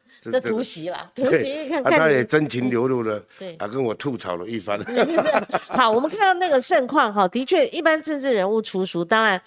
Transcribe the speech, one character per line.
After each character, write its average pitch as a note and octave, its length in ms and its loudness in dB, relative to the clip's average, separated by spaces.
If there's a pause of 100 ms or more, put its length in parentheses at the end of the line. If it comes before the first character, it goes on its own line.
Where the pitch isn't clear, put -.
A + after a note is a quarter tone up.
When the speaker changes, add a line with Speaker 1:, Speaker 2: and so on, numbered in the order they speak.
(220)
Speaker 1:
这 A#2 100 -10
是 - 0 -
真 - 20 -
的。 B3+ 80 2
Speaker 2:
这 A#3+ 80 -4
突 A3 120 0
袭 E3+ 280 -8
啦， E3+ 260 -12
突 B3 80 -4
袭 B3+ 80 2
看， D#3+ 100 4
Speaker 1:
对。 C#4+ 280 -6
Speaker 2:
看 D4 140 -2
你。 B3 40 2
Speaker 1:
啊， D#4 100 4
他 D#3 120 4
也 C3 140 4
真 D3+ 240 2
情 B2 220 -2
流 A#2+ 180 2
露 B2+ 140 0
了， G#2+ 180 -2 (200)
Speaker 2:
对。 F3+ 160 -14
Speaker 1:
啊， G2+ 120 -8
跟 B2+ 160 -4
我 A2+ 120 0
吐 C3+ 200 -6
槽 F#2 200 -6
了 F2 120 -8
一 A#2 120 -6
番。 G#2 200 -4 (460)
Speaker 2:
<laughs> G#3 440 -2
好， A#3 200 2
我 A3 100 2
们 C#4 80 -2
看 F4+ 120 -6
到 F#4+ 160 4
那 F4+ 120 -2
个 C4+ 140 2
盛 C#4+ 240 2
况 B3+ 260 2
哈， G3+ 160 2
的 A#3+ 160 -2
确， D4 260 2
一 E4+ 120 -6
般 D#4+ 200 2
政 D#4 200 -4
治 C4+ 100 0
人 G3 160 2
物 A3 140 0
出 F#3+ 240 -4
书， E3+ 180 -4
当 A3 200 2
然 G3 240 2